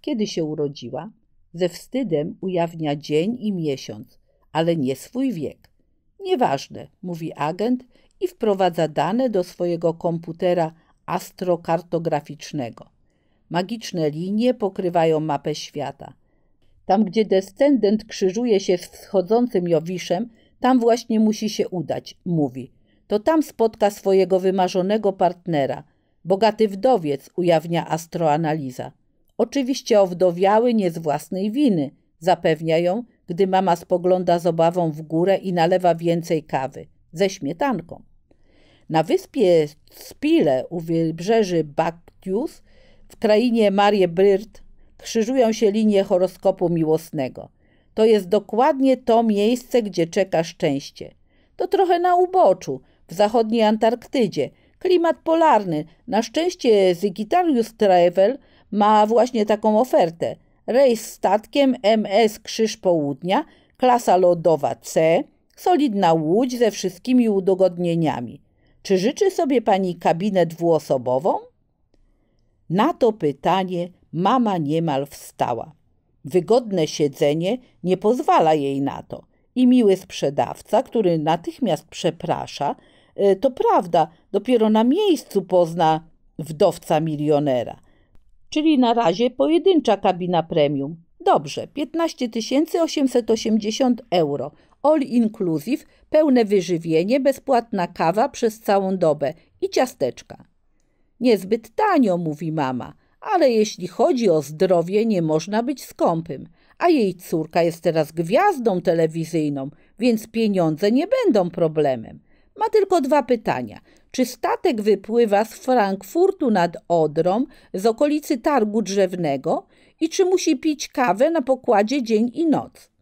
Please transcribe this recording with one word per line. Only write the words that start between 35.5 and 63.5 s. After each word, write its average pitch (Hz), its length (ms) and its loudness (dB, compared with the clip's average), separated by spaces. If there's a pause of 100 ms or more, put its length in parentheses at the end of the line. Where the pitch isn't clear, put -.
nalewa 175 420 2
więcej 165 480 -2
kawy, - 440 -8 (260)
ze 190 160 0
śmietanką. - 760 -6 (840)
Na 156 140 2
wyspie 180 640 2 (240)
Spile 202 800 0
u 175 100 -8
wybrzeży 165 840 -2
Baktius, 170 1000 -6 (460)
w - 80 -20
krainie 214 540 2
Marie 202 360 2
Bryrt, 190 560 0 (340)
krzyżują 226 560 0
się 220 180 2
linie 208 320 2
horoskopu 190 680 0
miłosnego. 156 800 -4 (440)
To 220 120 2
jest 208 220 4
dokładnie 262 680 2
to 233 260 2
miejsce, 226 600 0
gdzie 170 240 -4
czeka 180 360 0
szczęście. 147 680 -6 (440)
To 359 120 -4
trochę 359 320 2
na 359 160 2
uboczu, 349 680 2 (260)
w - 60 -18
zachodniej 220 480 2
Antarktydzie. 220 880 0 (300)
Klimat 339 440 2
polarny. 220 600 2 (220)
Na 208 140 0
szczęście 226 760 2
Sagittarius 226 800 -2
Travel – 190 640 4 (340)
ma 214 360 4
właśnie 226 380 0
taką 214 340 0
ofertę. 170 560 0 (320)
Rejs 240 440 2
statkiem 220 720 0
M 214 280 2
S 214 300 2
Krzyż - 380 -4
Południa, 175 680 0 (320)